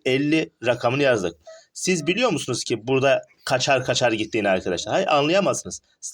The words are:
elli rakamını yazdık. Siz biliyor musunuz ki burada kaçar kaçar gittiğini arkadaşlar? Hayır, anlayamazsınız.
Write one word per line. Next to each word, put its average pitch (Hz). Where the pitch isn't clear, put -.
elli 147
rakamını 123
yazdık. 104
Siz 170
biliyor 220
musunuz 131
ki 113
burada 135
kaçar 131
kaçar 123
gittiğini 104
arkadaşlar? 92
Hayır, 175
anlayamazsınız. 147